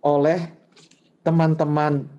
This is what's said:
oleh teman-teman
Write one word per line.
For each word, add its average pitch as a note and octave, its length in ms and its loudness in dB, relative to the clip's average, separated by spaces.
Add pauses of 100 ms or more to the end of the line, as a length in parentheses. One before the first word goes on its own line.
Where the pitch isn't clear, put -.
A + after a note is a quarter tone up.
oleh D#3 480 0 (720)
teman-teman D3+ 800 0 (120)